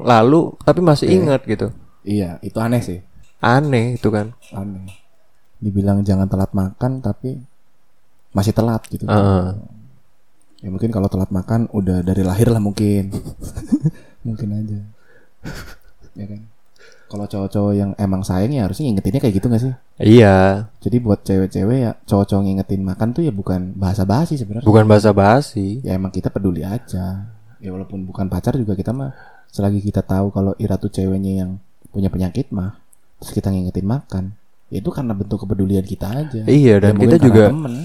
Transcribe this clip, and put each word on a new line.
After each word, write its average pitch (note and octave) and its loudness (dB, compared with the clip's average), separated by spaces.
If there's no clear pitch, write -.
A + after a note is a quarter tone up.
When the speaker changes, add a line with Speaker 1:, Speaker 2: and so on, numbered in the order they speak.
Speaker 1:
lalu, A#2+ 4
tapi - 2
masih D#3 4
Speaker 2:
Oke. D3 4
Speaker 1:
ingat D#3 2
gitu. G#2+ -4
Speaker 2:
Iya, G2 -4
itu G2+ -10
aneh A2+ 0
sih. F2+ -8
Speaker 1:
Aneh B2 2
itu A#2 -2
kan. G#2+ -2
Speaker 2:
Aneh. G2 -12
Dibilang G2+ 0
jangan F#2+ 2
telat F#2+ -2
makan, G#2 -4
tapi C3 -6
masih G2 0
telat A2 0
gitu. - -10
Speaker 1:
Heeh. G2 2
Speaker 2:
Ya G#2+ -12
mungkin F#2+ -4
kalau G2+ 0
telat F#2+ -2
makan A2+ -2
udah F#2 -2
dari F#2 0
lahir F#2 2
lah A#2 2
mungkin. G2+ 0
<laughs> - -4
Mungkin G#2+ -6
aja. G#2 -6
Ya G2+ -14
kan? G#2 -14
Kalau G#2 -8
cowok-cowok G2+ -2
yang G2+ 0
emang F#2+ -2
sayang G2 -2
ya C3+ -2
harusnya A2+ -4
ngingetinnya G2 -2
kayak A2+ 2
gitu G2 -2
nggak A#2 2
sih? C3 -4
Speaker 1:
Iya. G#2+ 8
Speaker 2:
Jadi G2+ -2
buat G#2+ 0
cewek-cewek F#2+ 0
ya, A#2 -2
cowok-cowok G2 0
ngingetin F#2+ -2
makan F#2+ -4
tuh C#3+ -4
ya E3 0
bukan F#2+ -4
bahasa F#2+ -2
basi D3+ 0
sebenarnya. A2+ -8
Speaker 1:
Bukan G#2+ 8
bahasa G#2 6
basi. G#2 2
Speaker 2:
Ya F#2+ -4
emang F#2+ -2
kita F#2+ -6
peduli F2+ -4
aja. F#2+ -8
Ya G2 -14
walaupun F#2+ -10
bukan F#2 -8
pacar D3+ -2
juga G#2+ -4
kita F3+ -4
mah, C3 -8
selagi G2+ -2
kita G2+ -2
tahu G2 -2
kalau G2 -2
Ira G2 -4
tuh - -6
ceweknya F#2+ -4
yang F#2 -10
punya G2 -4
penyakit F2+ -4
mah, G2 -8
terus - -16
kita G2+ -2
ngingetin F#2 -4
makan, G2 -4
ya - -8
itu B2 -6
karena C3+ -6
bentuk G2 -6
kepedulian G2 -2
kita F#2+ -10
aja. B2+ -6
Speaker 1:
Iya, B2 6
Speaker 2:
Ya G2 6
Speaker 1:
dan G2+ 4
Speaker 2:
mungkin G#2 6
Speaker 1:
kita E3+ 8
Speaker 2:
karena C#3 8
Speaker 1:
juga A2 8
Speaker 2:
temen. D3 -4